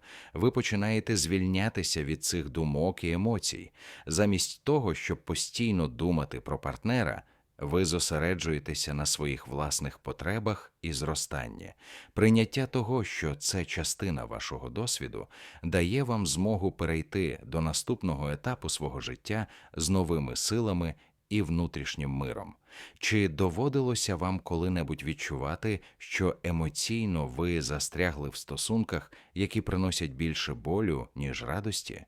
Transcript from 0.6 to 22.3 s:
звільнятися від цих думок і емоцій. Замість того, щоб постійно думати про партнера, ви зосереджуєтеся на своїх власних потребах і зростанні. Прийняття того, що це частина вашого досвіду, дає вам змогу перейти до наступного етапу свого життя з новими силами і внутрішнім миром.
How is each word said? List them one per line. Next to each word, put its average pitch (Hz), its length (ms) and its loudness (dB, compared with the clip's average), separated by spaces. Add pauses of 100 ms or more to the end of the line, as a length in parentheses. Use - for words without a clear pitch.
звільнятися 92 880 2
від 73 200 -2
цих 78 260 -2
думок 80 540 0
і 85 80 2
емоцій. 92 600 0 (340)
Замість 98 580 2
того, 135 300 4
щоб - 300 -4
постійно 90 640 2
думати 80 520 0
про 69 180 -4
партнера, 95 640 0 (360)
ви 80 260 4
зосереджуєтеся 80 1080 0
на 73 120 0
своїх 71 420 -2
власних 71 500 -2
потребах 104 760 -4 (100)
і 82 100 -4
зростанні. 67 800 -4 (420)
Прийняття 113 520 6
того, 120 380 0
що 76 300 -2
це 87 300 -2
частина 80 600 -2
вашого 60 440 -8
досвіду, 67 580 -4 (360)
дає 90 400 4
вам 113 240 0
змогу 92 460 2
перейти 80 720 0
до 82 160 -2
наступного 78 680 0
етапу 80 380 -4
свого 67 320 -4
життя 104 460 -4 (300)
з 78 120 0
новими 80 480 2
силами 95 580 0 (340)
і 104 140 2
внутрішнім 78 680 0
миром. 67 440 -4 (440)